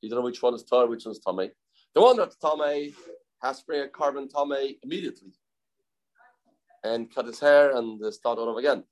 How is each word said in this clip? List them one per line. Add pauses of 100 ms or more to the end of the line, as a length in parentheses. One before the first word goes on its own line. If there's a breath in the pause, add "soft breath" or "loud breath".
You
don't
know
which
one
is
Tar,
which
one
is
Tamei. (440)
The
one
that's
Tamei (500)
has
to
bring
a
carbon
Tamei
immediately (1500)
and
cut
his
hair
and,
uh,
start
all
over
again.